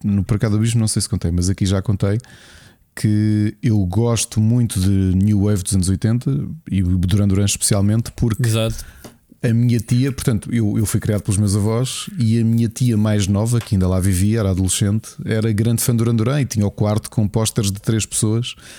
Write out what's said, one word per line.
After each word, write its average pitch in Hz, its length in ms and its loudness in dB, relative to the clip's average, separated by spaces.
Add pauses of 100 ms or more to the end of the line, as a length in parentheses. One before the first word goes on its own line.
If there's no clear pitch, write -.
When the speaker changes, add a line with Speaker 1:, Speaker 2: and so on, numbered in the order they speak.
Speaker 1:
no 101 220 0
Para 104 140 0
Cá 113 100 0
do 104 80 0
Abismo, 117 240 0
não 110 80 2
sei 104 140 -2
se - 60 -6
contei, 90 240 -2
mas 87 180 0
aqui 98 160 -2
já 95 160 0
contei, 101 360 0 (760)
que 107 680 0
eu 110 220 2
gosto 107 560 -2
muito 113 380 2
de 92 100 2
New 98 560 2
Wave 104 200 0
dos - 100 -4
anos 92 140 0
oitenta 110 420 0 (400)
e 95 120 0
Duran 92 440 2
Duran 98 200 2
especialmente, 104 680 0
porque 120 340 -2
Speaker 2:
Exato. 113 380 -2 (600)
Speaker 1:
A 120 80 2
minha 120 280 2
tia, 123 320 0
portanto, 120 420 -2
eu, 110 240 0
eu 110 80 0
fui 104 140 0
criado 104 220 -2
pelos 101 140 0
meus 101 200 2
avós 113 500 -2 (100)
e 117 240 2
a 117 40 2
minha 117 240 2
tia 120 280 0
mais 104 300 2
nova, 110 340 0
que - 140 -4
ainda 92 140 2
lá 92 100 2
vivia, 98 400 2
era 98 120 0
adolescente, 98 580 0 (160)
era 110 280 0
grande 113 300 0
fã 127 140 0
do 113 80 2
Duran 117 100 2
Duran 117 280 0
e - 20 0
tinha 110 200 0
o 101 60 0
quarto 104 400 -2
com 110 160 0
pósteres 107 460 0
de 101 80 -8
três 110 260 -2
pessoas: 113 480 -2 (240)